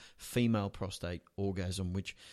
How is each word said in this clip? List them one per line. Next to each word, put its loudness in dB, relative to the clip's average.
female 4
prostate -4
orgasm, 0
which, -4